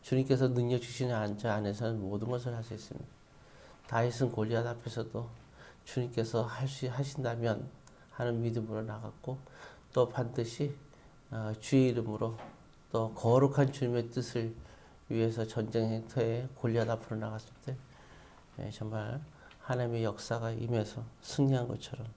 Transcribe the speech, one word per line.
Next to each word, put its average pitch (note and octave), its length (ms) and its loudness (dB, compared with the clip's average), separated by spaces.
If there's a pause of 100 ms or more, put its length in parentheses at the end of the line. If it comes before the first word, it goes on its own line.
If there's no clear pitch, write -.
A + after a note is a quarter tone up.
주님께서 C3 460 4
능력 B2 320 2
주시는 B2 340 -2
안-, G#2 240 0
자 A2 160 0
안에서는 G#2+ 460 0
모든 G2+ 280 -2
것을 A#2+ 260 -2
할 A2+ 100 -6
수 A2+ 100 -10
있습니다. - 340 -10 (760)
다윗은 A#2 460 2
골리앗 A2+ 340 0
앞에서도 A#2 640 -6 (560)
주님께서 A#2 580 0
할 A#2+ 260 -2
수, C3 200 -4
하신다면 B2 800 -2 (420)
하는 A#2+ 320 0
믿음으로 A2 400 -2
나갔고, A2 560 -8 (540)
또 B2 160 6
반드시, A#2+ 680 -2 (560)
어, A2 300 -4
주의 C3 280 6
이름으로 A2+ 480 0 (540)
또 A2+ 240 2
거룩한 C3 580 6
주님의 A#2+ 380 0
뜻을 A2+ 440 -2 (540)
위해서 A2+ 380 2
전쟁터에 A2+ 1080 0
골리앗 A#2 320 2
앞으로 A2+ 320 -2
나갔을 A2 320 -8 (120)
때, B2+ 120 -6 (800)
예, G2+ 120 -6
정말 G#2+ 500 -4 (400)
하나님의 A#2 440 0
역사가 A2+ 480 -2
임해서 A#2 520 0 (160)
승리한 C3+ 480 4
것처럼 A2+ 380 -8 (100)